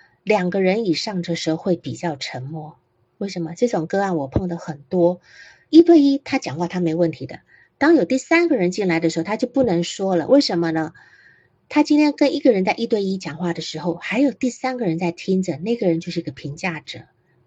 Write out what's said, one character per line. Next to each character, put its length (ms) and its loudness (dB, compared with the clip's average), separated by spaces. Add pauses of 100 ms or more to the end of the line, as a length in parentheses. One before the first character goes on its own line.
(240)
两 260 2
个 120 0
人 240 2
以 80 2
上 280 -6
的 140 -4
时 160 -4
候 60 0
会 180 0
比 180 -8
较 220 -6
沉 280 -10
默。 340 -12 (400)
为 100 -6
什 140 -8
么？ 120 -6
这 140 0
种 180 -2
个 160 -2
案 140 -2
我 120 -4
碰 200 -2
得 100 -6
很 220 -12 (100)
多， 300 2 (500)
一 140 10
对 160 8
一 180 4
他 220 -4
讲 180 -10
话 100 -2
他 120 -4
没 160 0
问 160 2
题 160 -12
的， 140 -14 (360)
当 160 4
有 120 4
第 120 0
三 300 2
个 80 2
人 160 2
进 160 -2
来 120 2
的 120 0
时 80 -4
候， 40 0
他 140 -4
就 100 -2
不 140 0
能 220 2
说 320 -4
了。 120 -2
为 140 6
什 160 -2
么 140 0
呢？ 220 -4 (800)
他 120 4
今 160 2
天 140 4
跟 200 2
一 60 -2
个 120 4
人 140 2
在 80 2
一 140 -6
对 160 0
一 160 -2
讲 180 -12
话 160 -2
的 80 -12
时 180 -10
候， 140 -2
还 260 -4
有 120 4
第 180 -2
三 280 -6
个 100 -2
人 100 0
在 140 -2
听 320 0
着， 140 -4
那 180 -2
个 120 0
人 120 4
就 120 -10
是 80 -6
一 40 -2
个 80 -10
评 240 -10
价 240 -6
者， 240 -16 (440)